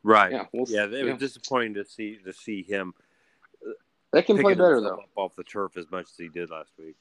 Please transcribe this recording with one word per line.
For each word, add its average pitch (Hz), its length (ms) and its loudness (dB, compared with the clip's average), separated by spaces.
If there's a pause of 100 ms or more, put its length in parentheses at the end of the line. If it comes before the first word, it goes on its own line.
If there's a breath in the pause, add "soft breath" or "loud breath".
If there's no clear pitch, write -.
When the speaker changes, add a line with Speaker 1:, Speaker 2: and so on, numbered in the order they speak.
Speaker 1:
Right. 104 300 6
Speaker 2:
Yeah, 117 200 -6
we'll 123 140 -4
Speaker 1:
Yeah, 104 200 -2
Speaker 2:
see. 107 120 -10
Speaker 1:
it 139 60 -4
was 127 80 -2
Speaker 2:
Yeah. 131 60 -6
Speaker 1:
disappointing 120 560 -6
to 101 120 -8
see, 110 320 -12
to 92 140 -16
see 101 300 -10
him, 95 320 -6 (720)
uh, 110 60 -12 (400)
Speaker 2:
They 233 100 6
can 208 160 4
play 196 140 6
Speaker 1:
picking 185 60 2
Speaker 2:
better, 180 180 6
Speaker 1:
himself 101 220 -2
Speaker 2:
though. - 60 -18
Speaker 1:
up - 120 -20
off 98 200 -6
the 90 80 -16
turf 98 320 -8
as 85 140 -14
much 92 200 -8
as - 60 -20
he 85 120 -14
did 82 220 -10
last 80 280 -14
week. 80 220 -20